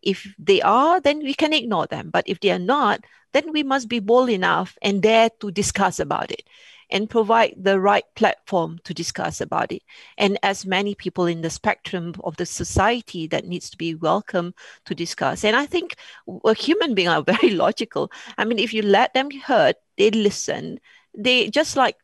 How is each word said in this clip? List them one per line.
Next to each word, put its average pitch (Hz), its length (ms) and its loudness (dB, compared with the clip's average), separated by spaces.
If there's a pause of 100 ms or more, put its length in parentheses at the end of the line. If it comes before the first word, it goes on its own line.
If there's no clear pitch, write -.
If 196 260 -2 (120)
they 185 220 4
are, 285 380 4
then 294 200 0
we 285 160 -4
can 311 180 0
ignore 226 340 -2
them. - 220 -8
But 175 180 0
if 190 120 -4
they 190 120 2
are 180 80 0
not, 214 460 0 (260)
then 302 220 0
we 302 100 0
must 269 240 -2
be 240 120 -2
bold 240 300 4
enough 180 520 0
and 202 200 0
dare 226 280 6 (100)
to 208 120 -8
discuss 190 480 0
about - 320 -4
it - 120 -12 (480)
and 208 180 -2
provide 226 480 2
the 190 220 2
right 202 240 2 (120)
platform 165 680 0
to - 100 -10
discuss 170 480 -6
about - 300 -4
it. - 100 -10 (360)
And 202 260 2
as 196 220 -2
many 196 280 -2
people 185 320 -4
in 170 160 -2
the 165 80 -4
spectrum 175 640 -4 (100)
of 156 140 -8
the 180 80 -4
society 196 800 -2
that - 200 -4
needs 180 240 -10
to - 60 -20
be 165 180 -6
welcome 175 580 -2 (320)
to - 80 -6
discuss. 156 500 -6
And 220 120 2
I 285 100 2
think 339 300 -6 (500)
a 220 80 0
human 311 400 0
being 185 140 2
are 156 160 2
<laughs> 175 100 2
very 226 180 4
logical. - 600 -2 (260)
I 208 80 -2
mean, 226 140 -2
if 220 140 -2
you 220 100 -2
let 202 300 4
them 277 180 0
heard, 247 440 2 (220)
they 208 140 4
listen. 196 680 -2 (380)
They, 240 320 2
just 294 280 -2
like 254 260 2